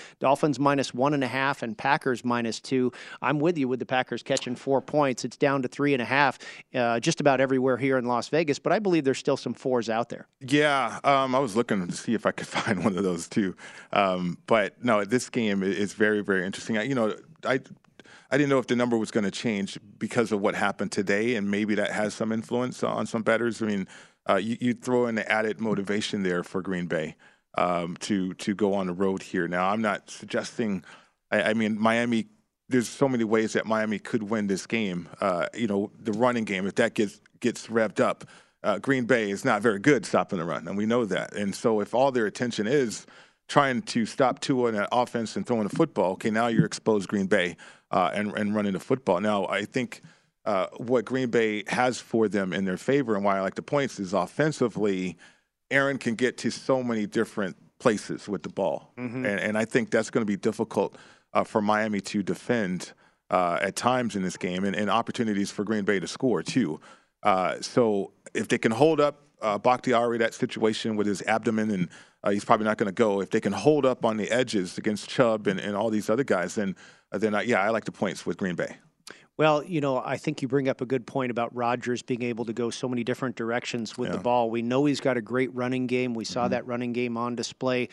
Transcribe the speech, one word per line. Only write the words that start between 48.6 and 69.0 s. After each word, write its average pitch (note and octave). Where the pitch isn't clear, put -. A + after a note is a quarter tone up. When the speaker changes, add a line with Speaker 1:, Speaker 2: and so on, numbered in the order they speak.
Speaker 2:
the F2+
football. G2
Now, G#2
I G2+
think, -
uh, F#2+
what A#2+
Green B2+
Bay A2
has B2
for A2
them F#2+
in F#2+
their F#2
favor B2+
and G2+
why G2
I G2
like F#2+
the -
points C#3
is F#2+
offensively, G2
Aaron C#3
can A#2
get A#2
to B2
so C3
many A2+
different G2+
places -
with G2
the G2
ball. F2+
Speaker 1:
Mm-hmm. B2
Speaker 2:
And, G2+
and G#2
I A2+
think A2+
that's A2
gonna A#2
be G2+
difficult, A2
uh, G2+
for A2
Miami G#2+
to G#2
defend, F#2
uh, F2+
at G2
times A#2+
in G2
this F#2
game, F#2
and, F#2+
and G#2
opportunities G#2+
for -
Green G#2
Bay G2
to E2+
score G#2
too. D#2
Uh, F#2
so G#2+
if A2+
they B2
can A2+
hold C#3+
up, D3